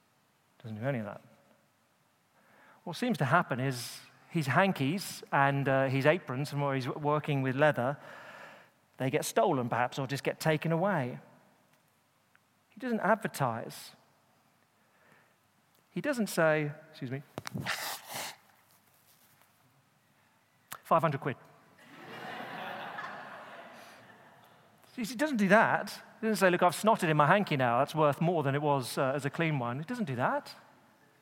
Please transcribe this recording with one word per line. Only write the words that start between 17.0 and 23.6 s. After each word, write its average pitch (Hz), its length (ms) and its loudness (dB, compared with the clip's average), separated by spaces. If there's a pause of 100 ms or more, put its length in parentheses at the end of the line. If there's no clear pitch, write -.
me, 135 120 -8 (3500)
"Five 165 180 2
hundred 147 180 0
quid." 131 220 -4
<laughs> - 40 -20 (3500)